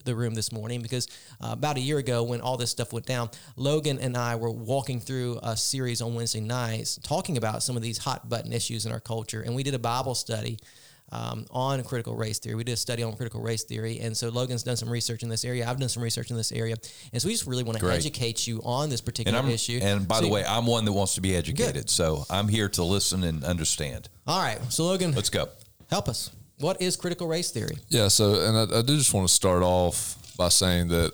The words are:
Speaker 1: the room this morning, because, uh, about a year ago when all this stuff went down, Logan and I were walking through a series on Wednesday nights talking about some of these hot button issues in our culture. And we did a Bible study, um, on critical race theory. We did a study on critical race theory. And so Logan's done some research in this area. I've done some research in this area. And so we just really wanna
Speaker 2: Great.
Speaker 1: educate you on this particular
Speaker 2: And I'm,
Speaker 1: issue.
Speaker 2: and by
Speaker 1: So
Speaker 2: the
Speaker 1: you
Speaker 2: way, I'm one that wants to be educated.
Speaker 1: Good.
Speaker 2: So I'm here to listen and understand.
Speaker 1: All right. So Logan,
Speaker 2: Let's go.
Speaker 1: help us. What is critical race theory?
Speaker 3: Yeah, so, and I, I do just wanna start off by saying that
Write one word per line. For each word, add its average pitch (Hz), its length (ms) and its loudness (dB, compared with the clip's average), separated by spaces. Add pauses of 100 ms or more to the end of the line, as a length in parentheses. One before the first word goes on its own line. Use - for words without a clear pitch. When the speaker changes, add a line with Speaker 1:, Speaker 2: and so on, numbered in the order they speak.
Speaker 1:
the 123 120 -2
room 113 180 0
this 110 180 -2
morning, 113 300 -6
because, 123 260 -4 (320)
uh, 117 120 -6
about 147 260 0
a - 20 -2
year 139 200 2
ago 120 240 2
when 117 180 -2
all 127 160 -2
this 120 140 0
stuff - 200 -4
went 117 140 -6
down, 120 240 -2 (260)
Logan 143 440 0
and 127 180 -2
I 120 200 0
were 117 140 -2
walking 123 480 -2
through 123 440 -4
a 113 120 -2
series 120 460 -2
on 117 140 -4
Wednesday 113 260 -2
nights 113 600 -2
talking 165 340 -2
about 113 240 -2
some 123 160 -2
of 113 60 -4
these 113 160 -4
hot - 280 -4
button 113 240 -4
issues 113 360 -2
in 113 40 -4
our 117 80 -4
culture. 110 420 -6
And 120 120 -4
we 131 80 -2
did 139 140 -2
a 123 40 -2
Bible 123 360 -2
study, 113 420 -4 (560)
um, 117 380 -6
on 131 320 -2
critical 117 320 -6
race 110 240 -4
theory. 113 160 -6
We 113 80 -4
did 123 80 -4
a 113 60 -2
study 117 260 -2
on 113 140 -4
critical 117 240 -6
race 113 240 -2
theory. 113 340 -4
And 113 160 -4
so 117 140 -2
Logan's 123 340 -2
done 127 140 -2
some 117 120 -4
research 117 340 -4
in 120 40 -6
this 113 160 -2
area. 120 260 -2
I've 127 80 -2
done 131 120 -2
some 120 120 -4
research 117 300 -2
in 113 60 -2
this - 160 -2
area. 113 220 -2 (360)
And 117 100 -2
so 151 60 0
we 220 60 0
just - 120 -2
really 123 180 -2
wanna 113 160 -2
Speaker 2:
Great. 90 180 4
Speaker 1:
educate 117 500 -2
you 113 160 -2
on 135 260 0
this 120 120 -2
particular 117 360 0
Speaker 2:
And 131 80 2
I'm, 123 80 2
Speaker 1:
issue. 120 280 -2
Speaker 2:
and 101 260 2
by 110 80 4
Speaker 1:
So 110 60 4
Speaker 2:
the - 60 4
Speaker 1:
you 101 80 4
Speaker 2:
way, 98 100 2
I'm 117 200 2
one 117 200 4
that 104 80 4
wants 98 220 2
to 92 60 -2
be 95 140 4
educated. 143 380 2
Speaker 1:
Good. - 160 -4
Speaker 2:
So 78 400 2
I'm 101 180 2
here 104 220 2
to 87 160 0
listen 95 400 2
and 80 180 0
understand. 78 640 -2 (180)
Speaker 1:
All 170 160 2
right. 117 180 -2 (120)
So 160 140 0
Logan, 180 260 2
Speaker 2:
Let's 123 180 2
go. 90 200 0 (400)
Speaker 1:
help 202 180 -2
us. - 240 -4 (280)
What 165 220 0
is 180 140 0
critical 175 320 -4
race 170 240 -2
theory? 107 260 -4 (120)
Speaker 3:
Yeah, 107 180 4
so, 104 280 6 (120)
and 110 100 6
I, 110 220 4
I - 20 6
do 139 160 4
just 135 160 4
wanna 95 140 4
start 90 360 6
off 90 520 4 (220)
by 90 100 4
saying 87 420 4
that 85 240 4